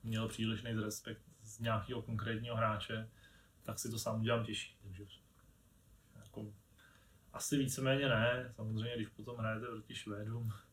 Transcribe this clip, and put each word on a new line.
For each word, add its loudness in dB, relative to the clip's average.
měl 0
přílišný 0
respekt -2
z -14
nějakého 2
konkrétního 0
hráče, 2
tak -4
si -2
to -2
sám 2
udělám 4
těžší. -6
Takže -10
jako -10
asi 0
víceméně 4
ne. 4
Samozřejmě, -2
když -2
potom -10
hrajete -2
proti -10
Švédům -2